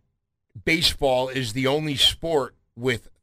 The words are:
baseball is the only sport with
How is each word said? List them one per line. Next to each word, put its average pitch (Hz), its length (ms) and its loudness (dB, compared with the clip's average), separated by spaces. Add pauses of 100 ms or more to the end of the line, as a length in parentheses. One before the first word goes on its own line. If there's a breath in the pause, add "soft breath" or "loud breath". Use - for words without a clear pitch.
(640)
baseball 135 640 0
is 127 240 -4
the 131 140 -2
only 151 300 0
sport - 580 0 (220)
with 120 320 -2 (140)